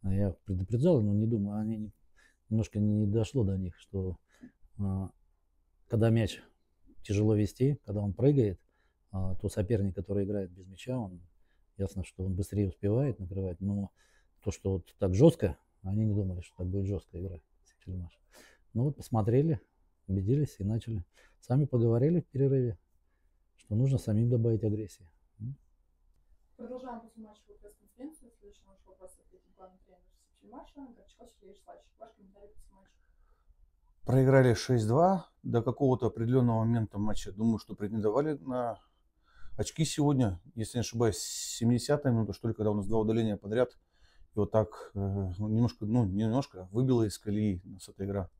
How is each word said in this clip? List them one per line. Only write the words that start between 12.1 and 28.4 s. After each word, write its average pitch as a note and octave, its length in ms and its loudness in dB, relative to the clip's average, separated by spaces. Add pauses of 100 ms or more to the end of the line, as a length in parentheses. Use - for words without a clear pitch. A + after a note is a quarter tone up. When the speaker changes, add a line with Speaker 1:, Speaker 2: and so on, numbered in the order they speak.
Speaker 1:
он F#2+ 100 -2
быстрее G2 340 0
успевает A2 500 -2
накрывать, F#2 420 -6
но G2+ 320 -2 (500)
то, - 80 -4
что - 220 -4
вот F2+ 260 -6
так F#2 160 0
жестко, G#2 440 4 (240)
они G#2 240 -2
не G#2+ 80 0
думали, F#2+ 260 -4
что - 160 -18
так F2+ 100 -6
будет F#2+ 200 -2
жестко F#2 340 -6
игра F2+ 180 -10 (260)
Сепсельмаш. F2+ 540 -12 (540)
Ну A#2 120 0
вот D3 120 -2
посмотрели, A#2 640 2 (460)
убедились G2+ 520 0
и F#2+ 60 -6
начали. A2 400 -4 (360)
Сами C#3 260 0
поговорили B2 540 2
в - 60 -10
перерыве, C3 520 0 (760)
что - 180 -8
нужно C3 240 2
самим A2+ 320 2
добавить A2+ 340 2
агрессии. G#2 420 -4 (340)
М? B2+ 160 -10 (1000)
Speaker 2:
Продолжаем A#3+ 440 -14
после A3 220 -20
матча G#3 200 -20 (180)
пресс-конференцию. A#3 760 -20
Следующий G#4 260 -20